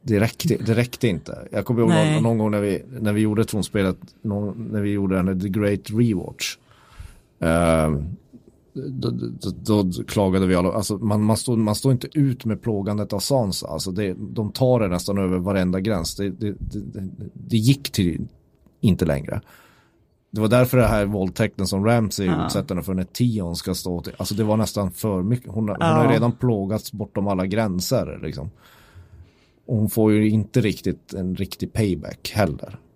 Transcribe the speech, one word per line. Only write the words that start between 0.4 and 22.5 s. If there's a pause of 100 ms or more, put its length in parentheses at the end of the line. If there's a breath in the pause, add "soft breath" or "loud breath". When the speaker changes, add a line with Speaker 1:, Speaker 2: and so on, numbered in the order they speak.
Speaker 1:
det
räckte
inte.
Jag
kommer
ihåg
Speaker 2:
Nej.
Speaker 1:
någon,
någon
gång
när
vi, (180)
när
vi
gjorde
tronspelet, (260)
någon,
när
vi
gjorde
den
här
The
Great
Rewatch, (840 soft breath)
ehm, (720)
då,
då, (380)
då,
då
klagade
vi
alla,
alltså
man,
man
står,
man
står
inte (100)
ut
med
plågandet
av
Sansa.
Alltså
det,
de
tar
det
nästan
över
varenda
gräns.
Det,
det,
det,
det, (260)
det
gick
till, (520)
inte
längre. (880 soft breath)
Det
var
därför
det
här
våldtäkten
som
Ramsay
Speaker 2:
Ja.
Speaker 1:
utsätter